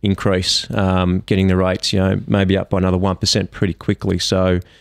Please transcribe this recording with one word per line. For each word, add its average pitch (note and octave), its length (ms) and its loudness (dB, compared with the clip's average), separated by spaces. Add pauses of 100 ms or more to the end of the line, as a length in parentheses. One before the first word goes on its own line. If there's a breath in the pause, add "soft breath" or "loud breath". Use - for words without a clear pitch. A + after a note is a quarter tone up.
increase, F#2+ 720 0
um, F#2 520 2
getting F#2+ 220 2
the F#2 100 2
rates, F#2 380 0
you G2 40 0
know, F#2+ 280 0
maybe F#2+ 320 2
up F#2 100 -6
by - 80 -2
another F#2 220 2
one F#2+ 180 0
percent G2 360 -2
pretty F#2 200 -2
quickly. F#2+ 460 -4
So, F#2 420 0 (200 soft breath)